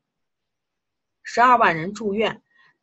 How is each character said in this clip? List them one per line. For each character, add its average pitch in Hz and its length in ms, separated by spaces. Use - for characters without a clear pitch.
十 - 160
二 247 180
万 185 200
人 175 160
住 208 200
院， 208 300